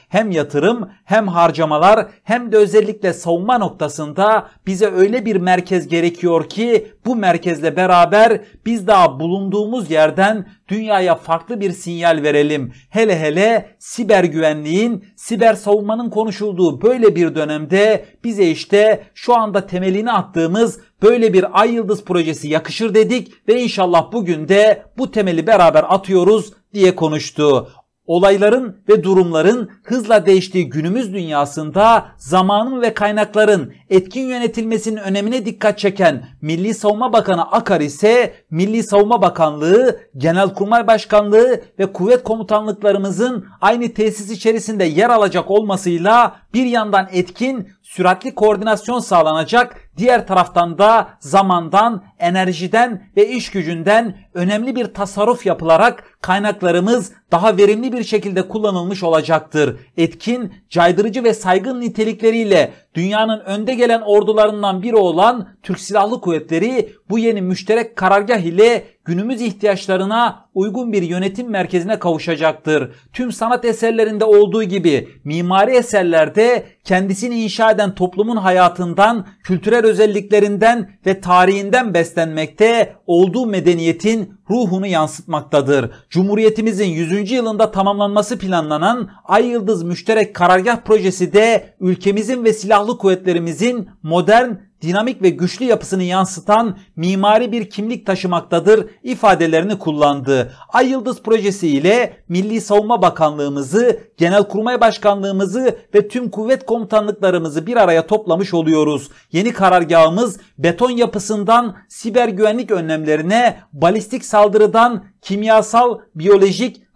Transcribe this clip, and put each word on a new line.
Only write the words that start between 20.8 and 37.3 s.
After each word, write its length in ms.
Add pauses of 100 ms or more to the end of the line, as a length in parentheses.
böyle 320
bir 280
Ay 120
Yıldız 300
projesi 440
yakışır 460
dedik 540
ve 140
inşallah 500
bugün 360
de 360 (140)
bu 140
temeli 360
beraber 420
atıyoruz 640 (200)
diye 220
konuştu. 760 (360)
Olayların 720 (120)
ve 140
durumların 680 (140)
hızla 420
değiştiği 440
günümüz 440
dünyasında 920 (120)
zamanın 640
ve 120
kaynakların 800 (160)
etkin 400
yönetilmesinin 680
önemine 480
dikkat 340
çeken 460 (160)
Milli 320
Savunma 400
Bakanı 380